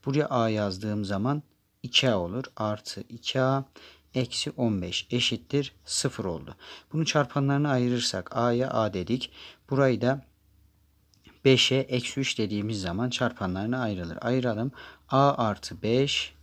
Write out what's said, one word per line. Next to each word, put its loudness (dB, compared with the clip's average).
Buraya 2
a 2
yazdığım 0
zaman 0
iki 2
a 2
olur. -4
Artı -6
iki -4
a 2
eksi -2
on 0
beş -6
eşittir -2
sıfır -2
oldu. -6
Bunu 0
çarpanlarına 2
ayırırsak 0
a'ya 2
a 0
dedik. -2
Burayı 4
da 0
beşe 6
eksi -2
üç -2
dediğimiz -2
zaman -2
çarpanlarına -2
ayrılır. -4
Ayıralım. 0
A 4
artı -2
beş 0